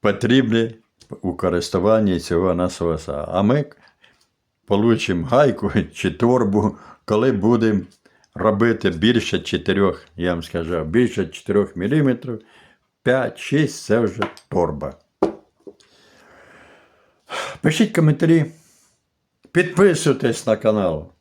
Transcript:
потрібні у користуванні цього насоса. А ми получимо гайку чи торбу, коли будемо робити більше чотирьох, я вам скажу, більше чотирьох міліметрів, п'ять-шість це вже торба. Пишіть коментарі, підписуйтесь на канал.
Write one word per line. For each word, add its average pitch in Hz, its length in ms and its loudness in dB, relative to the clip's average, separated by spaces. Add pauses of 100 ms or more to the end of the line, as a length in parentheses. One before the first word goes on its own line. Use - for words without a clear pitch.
потрібні 113 680 2 (460)
у 90 120 -4
користуванні 92 840 0
цього 90 340 0
насоса. 82 720 -4
А 90 140 0
ми 131 240 2 (1000)
получимо 101 640 0
гайку 131 440 2 (220)
чи - 180 -4
торбу, 107 680 0 (280)
коли 117 260 0
будемо 110 500 2 (540)
робити 107 540 2
більше 101 500 0
чотирьох, 95 600 -2 (140)
я 87 180 -2
вам 85 100 -6
скажу, 82 400 -6
більше 98 420 0
чотирьох - 500 -4
міліметрів, 123 680 -2 (600)
п'ять-шість 131 800 -2
це 110 160 0
вже 101 220 -2 (280)
торба. 76 440 -2 (2750)
Пишіть 202 340 2
коментарі, 160 500 4 (1040)
підписуйтесь 165 960 2
на 110 80 4
канал. 92 640 -2